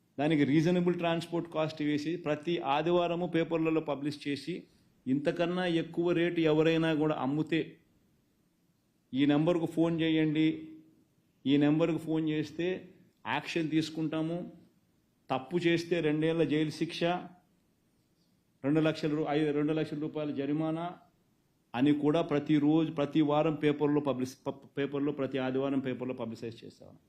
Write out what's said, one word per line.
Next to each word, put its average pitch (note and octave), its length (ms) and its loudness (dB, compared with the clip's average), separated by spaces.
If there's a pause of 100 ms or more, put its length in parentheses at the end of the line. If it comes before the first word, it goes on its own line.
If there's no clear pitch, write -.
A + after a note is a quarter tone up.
(200)
దానికి D3 240 2
రీజనబుల్ F3 520 4
ట్రాన్స్‌పోర్ట్ E3+ 580 -2
కాస్ట్ D#3 280 -2
వేసి, D3 340 -2
ప్రతి E3 400 -2 (200)
ఆదివారము F3 520 2
పేపర్లలో D#3+ 540 0
పబ్లిష్ C#3+ 460 -6
చేసి, C#3+ 280 -6 (500)
ఇంతకన్నా E3+ 600 0
ఎక్కువ E3+ 460 0
రేటు E3+ 280 2
ఎవరైనా D#3+ 540 4
కూడా D#3 220 2
అమ్ముతే, D3+ 460 -2 (1500)
ఈ C#3 120 2
నెంబర్కు D#3+ 400 4
ఫోన్ E3 360 0
చేయండి, D#3 460 2 (1000)
ఈ C3+ 120 4
నెంబర్కు D#3 400 2
ఫోన్ D#3+ 320 -2
చేస్తే D#3 380 -4 (580)
యాక్షన్ C#3+ 440 -2
తీసుకుంటాము, D#3+ 680 -2 (920)
తప్పు C3 280 -2
చేస్తే E3+ 420 2
రెండేళ్ల D#3+ 440 2
జైలు D3+ 260 2
శిక్ష, - 340 -4 (1600)
రెండు D3 160 2
లక్షల D#3 300 0
రూ-, D3+ 200 -2
ఐ-, D3+ 220 2
రెండు D3 220 0
లక్షల D#3 260 -4
రూపాయల D3+ 320 -6
జరిమానా D#3 540 -2 (880)
అని C#3 200 4
కూడా D3 280 2
ప్రతిరోజు, D3+ 680 2
ప్రతి D3 300 0
వారం D3+ 340 2
పేపర్లో D3 460 2
పబ్లిష్, B2+ 340 -2 (120)
ప-, - 160 -8 (140)
పేపర్లో C#3 340 -2
ప్రతి C3+ 260 -4
ఆదివారం C3 420 0
పేపర్లో B2+ 340 -4
పబ్లిసైజ్ A2+ 500 -8
చేస్తా G#2 220 -20
ఉన్నాం. F#2+ 240 -20